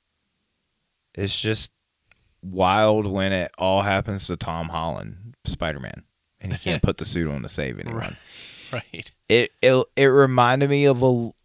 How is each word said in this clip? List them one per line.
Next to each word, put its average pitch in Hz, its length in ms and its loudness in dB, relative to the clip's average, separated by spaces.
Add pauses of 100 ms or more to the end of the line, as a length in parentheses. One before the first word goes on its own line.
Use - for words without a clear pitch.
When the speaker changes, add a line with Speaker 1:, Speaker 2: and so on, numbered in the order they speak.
(1160)
Speaker 1:
It's 98 260 -2
just 107 320 -2 (720)
wild 101 640 2
when 95 260 -2
it 90 260 -2
all 95 240 2
happens 101 460 -2
to 87 80 -4
Tom 82 320 -6
Holland, 82 680 -8 (100)
Spider-Man, 69 600 -6 (360)
and 95 120 -8
he 85 60 -4
can't - 240 -4
Speaker 2:
<laughs> - 20 2
Speaker 1:
put 95 140 -2
the 80 60 -8
suit 82 240 -2
on 71 140 -6
to - 60 -12
save 67 300 -6
anyone. 113 220 -10
Speaker 2:
Right. - 200 -10
<laughs> - 20 -20 (480)
Right. - 400 -12 (200)
Speaker 1:
It, 117 220 4 (100)
it, 127 200 6 (140)
it 135 80 4
reminded 131 640 4
me 143 160 2
of 131 180 4
a, 120 280 2 (140)